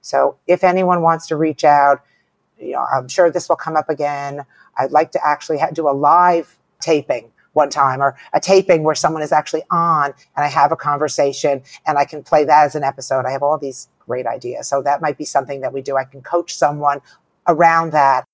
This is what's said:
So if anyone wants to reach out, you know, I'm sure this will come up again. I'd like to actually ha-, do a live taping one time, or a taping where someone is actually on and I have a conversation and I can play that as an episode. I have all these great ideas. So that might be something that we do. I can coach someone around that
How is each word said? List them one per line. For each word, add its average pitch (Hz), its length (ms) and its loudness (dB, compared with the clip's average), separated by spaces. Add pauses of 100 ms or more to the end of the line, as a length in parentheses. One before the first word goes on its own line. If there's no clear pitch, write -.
So 139 360 0 (100)
if 175 160 2
anyone 180 380 2
wants 165 260 0
to 160 80 -2
reach 156 280 -2
out, 143 380 4 (580)
you - 120 -12
know, 135 200 -4
I'm 127 160 -4
sure 170 220 2
this 160 200 -4
will 170 60 2
come 160 200 -8
up 156 140 -2
again. 143 560 -6 (320)
I'd 131 140 -2
like 156 200 2
to 175 140 -4
actually 151 340 -2
ha-, 156 120 -2
do 156 160 -4
a 139 40 2
live 165 680 2 (220)
taping 135 520 -2 (220)
one 147 160 2
time, 139 320 0
or 135 160 0 (160)
a - 60 0
taping 185 420 4
where 156 140 2
someone 160 260 -2
is 151 100 -4
actually 156 380 -2
on 170 360 0 (300)
and 147 80 -2
I 147 40 0
have 143 240 2
a 160 40 0
conversation 143 840 -2 (240)
and 147 140 0
I 143 60 2
can 151 180 -14
play 151 220 2
that 151 200 6
as 139 80 -4
an 147 100 -4
episode. 135 420 -4
I 131 60 -4
have 135 120 -4
all 147 160 0
these 139 280 -10 (120)
great 123 260 -6
ideas. 117 420 -8
So 139 140 -2
that 139 200 -2
might 151 160 -4
be 151 80 -10
something 139 360 -4
that 131 120 -6
we 135 80 -6
do. 135 140 -6
I 131 80 0
can 131 180 -16
coach - 340 -4
someone 147 460 -2 (460)
around 165 440 2
that 135 420 2